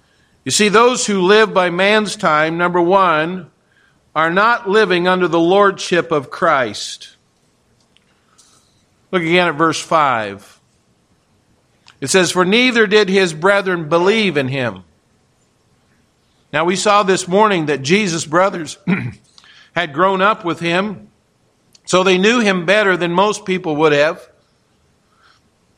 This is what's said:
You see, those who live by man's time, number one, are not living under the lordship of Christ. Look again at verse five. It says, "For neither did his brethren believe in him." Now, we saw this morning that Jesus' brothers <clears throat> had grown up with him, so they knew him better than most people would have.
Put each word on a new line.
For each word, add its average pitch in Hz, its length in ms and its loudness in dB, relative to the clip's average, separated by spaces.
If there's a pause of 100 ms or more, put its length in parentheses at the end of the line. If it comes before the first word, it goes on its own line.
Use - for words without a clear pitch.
(460)
You 131 60 -6
see, 208 180 0
those 233 360 2
who 202 160 -2
live 202 320 4
by 180 160 0
man's 196 460 0
time, 160 420 0
number 175 240 0
one, 175 720 0 (640)
are 160 140 0
not 208 400 0
living 185 400 2
under 185 180 0
the 165 120 0
lordship 180 720 0
of 147 200 -4
Christ. - 880 -4 (1900)
Look 185 120 -2
again 175 260 0
at 151 60 -4
verse 156 260 -2
five. 117 720 -2 (1500)
It 135 80 -8
says, 185 240 2
"For 185 100 2
neither 226 420 2
did 208 220 2
his 190 260 0
brethren 180 540 -2
believe 180 480 0
in 135 140 -2
him." 117 340 -6 (1700)
Now, 156 140 -2
we 190 100 0
saw 208 280 2
this 185 260 -2
morning 190 380 0
that 143 140 -2
Jesus' 165 440 -2
brothers 175 520 -4 (480)
<clears throat> - 480 -20
had 165 200 -4
grown 185 280 0
up 208 220 0
with 165 160 -4
him, 170 480 -4 (800)
so 185 180 2
they 185 140 2
knew 226 240 2
him 190 240 -2
better 190 320 2
than 170 160 -4
most 202 320 0
people 180 320 -4
would 151 160 2
have. 151 340 0 (1500)